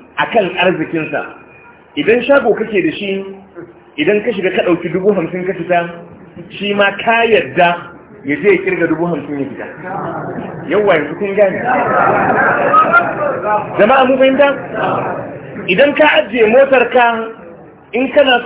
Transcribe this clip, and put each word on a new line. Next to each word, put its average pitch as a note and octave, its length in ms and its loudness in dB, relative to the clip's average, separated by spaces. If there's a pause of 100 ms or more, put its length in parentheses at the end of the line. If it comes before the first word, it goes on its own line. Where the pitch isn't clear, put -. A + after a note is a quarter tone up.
(180)
akan F#3+ 320 0 (100)
arzikinsa." D#3 800 -4 (560)
Idan G#3 260 2
shago B3 320 2
kake G#3 280 -2
da D#3 100 0
shi, G3 320 -6 (760)
idan G#3 260 2
ka A#3+ 80 -2
shiga F#3 240 -2
ka - 60 0
ɗauki E3+ 300 0
dubu F#3+ 200 2
hamsin F3+ 320 -4
ka F#3 80 -4
fita, E3+ 380 -2 (580)
shi G3+ 240 -6
ma G3+ 160 2 (160)
ka A#3 220 2
yadda F3 500 2 (480)
ya C#3+ 120 -2
je G3+ 120 -2
ya F#3 160 6
kirga F3 240 -2
dubu D#3+ 160 -2
hamsin D3 360 -4
ya C3 40 -4
fita. A#2 220 -12 (1000)
Yawwa, G3 280 2
yanzu D3 220 -4
kun G3 160 -4
gane. G3+ 260 2 (2250)
Jama'a B3+ 280 4
mun C4 120 2
fahimta? C4+ 300 4 (1200)
Idan C#4 260 4
ka D4+ 120 4 (100)
ajiye A#3 300 2
motar C4 420 4
ka, A#3 400 2 (640)
in B3+ 200 -2
kana C4 340 4